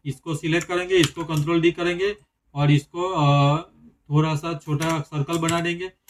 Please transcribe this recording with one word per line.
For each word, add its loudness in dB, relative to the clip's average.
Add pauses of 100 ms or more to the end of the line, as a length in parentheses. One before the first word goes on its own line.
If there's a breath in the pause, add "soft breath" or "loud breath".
इसको -6
select -2
करेंगे, -2
इसको 2
control 0
D 4
करेंगे -2 (380)
और 4
इसको, 0
अ, 2 (480)
थोड़ा 2
सा -4
छोटा -4
circle -4
बना 0
देंगे। -6 (180)